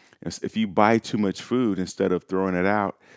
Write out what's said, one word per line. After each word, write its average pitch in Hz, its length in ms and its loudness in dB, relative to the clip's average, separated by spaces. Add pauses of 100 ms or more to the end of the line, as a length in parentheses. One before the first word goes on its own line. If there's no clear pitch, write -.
(220)
if - 340 -8
you 110 100 2
buy 107 320 4
too - 200 -4
much 98 240 0
food, 120 360 0
instead 92 320 -2
of 87 140 -2
throwing 95 300 -2
it 90 120 2
out, 101 320 0 (180)